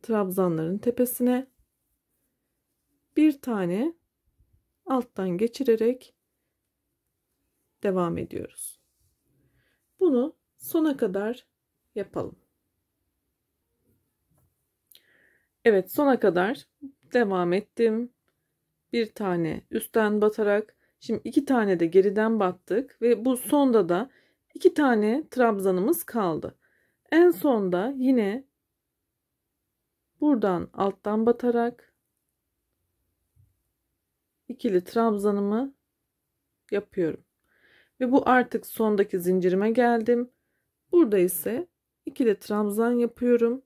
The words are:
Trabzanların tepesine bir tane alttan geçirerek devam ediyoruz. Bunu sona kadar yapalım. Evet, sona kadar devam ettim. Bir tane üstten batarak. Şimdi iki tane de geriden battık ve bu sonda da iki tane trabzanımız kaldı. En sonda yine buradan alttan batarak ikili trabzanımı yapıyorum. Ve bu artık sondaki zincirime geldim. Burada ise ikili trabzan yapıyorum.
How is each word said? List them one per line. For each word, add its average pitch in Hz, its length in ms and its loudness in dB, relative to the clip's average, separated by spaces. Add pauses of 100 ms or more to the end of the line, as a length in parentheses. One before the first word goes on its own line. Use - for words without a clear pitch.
Trabzanların 185 760 -2
tepesine 247 680 -2 (1700)
bir 302 240 2
tane 214 540 -4 (920)
alttan 247 420 -4
geçirerek 226 840 -2 (1700)
devam 180 360 -2
ediyoruz. - 640 -12 (1200)
Bunu 285 360 2 (200)
sona 311 400 -2
kadar 208 500 -4 (480)
yapalım. - 420 -8 (3250)
Evet, 196 280 2
sona 277 280 2
kadar 190 480 0 (440)
devam 190 400 0
ettim. 226 600 -2 (800)
Bir 233 220 -4
tane 175 560 -4
üstten 214 500 -2
batarak. 214 560 0 (240)
Şimdi - 240 -6
iki 269 200 -2
tane 208 360 0
de 170 60 2
geriden 202 540 2
battık 196 640 -4
ve 226 220 2
bu 262 120 2
sonda 247 520 2
da 180 220 -2 (440)
iki 339 200 2
tane 247 540 0
trabzanımız 208 760 0
kaldı. 180 540 -4 (520)
En 339 200 6
sonda 220 680 0
yine 254 480 0 (1800)
buradan 208 520 0
alttan 208 540 -2
batarak 240 680 -2 (2500)
ikili 196 360 -2
trabzanımı 208 880 -2 (960)
yapıyorum. 196 540 -4 (760)
Ve 247 120 0
bu 277 160 2
artık 247 380 0
sondaki 196 540 0
zincirime 185 500 0
geldim. 240 600 0 (640)
Burada 254 260 4
ise 196 500 -2 (380)
ikili 226 320 0
trabzan 208 540 -2
yapıyorum. 240 720 0